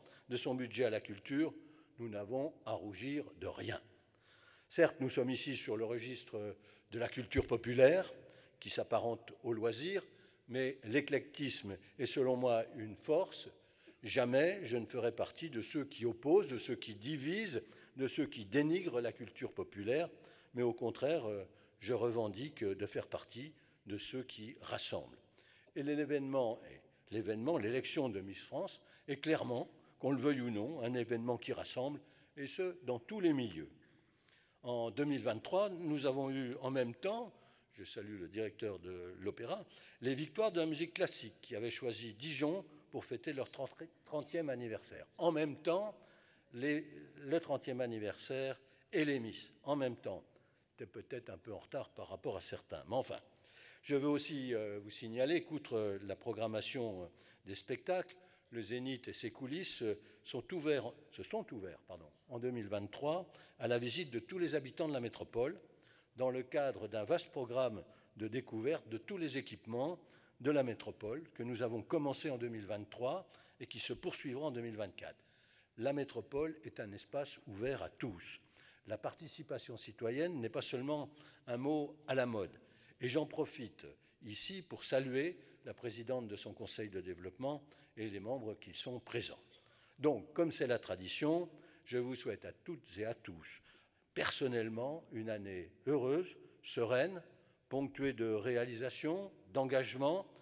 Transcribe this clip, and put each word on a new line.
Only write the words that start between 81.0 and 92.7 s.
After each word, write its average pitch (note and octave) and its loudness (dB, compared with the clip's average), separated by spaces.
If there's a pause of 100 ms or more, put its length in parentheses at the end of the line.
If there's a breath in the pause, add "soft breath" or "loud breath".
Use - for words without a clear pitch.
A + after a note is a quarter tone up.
un A#2+ -2
mot D3 2 (120)
à C3 2
la B2+ 4
mode. G#2+ -2 (420 loud breath)
Et B2+ -2
j'en C#3+ 2
profite - -6 (380 soft breath)
ici F3+ -6
pour - -10
saluer C3+ 2 (260 loud breath)
la A2+ -10
présidente A#2+ -4
de G#2 -6
son G2+ -8
conseil G#2+ -6
de F#2+ -4
développement F#2 -4 (320 loud breath)
et A2 -4
les G2 -8
membres A2 -4
qui - -14
sont B2+ -6
présents. - -4 (640 loud breath)
Donc, C3 4
comme E3+ 4
c'est C#3 2
la A#2+ 4
tradition, D3+ 2 (360 loud breath)
je B2 0
vous B2 0
souhaite G#2+ -6
à F2 -8
toutes - -10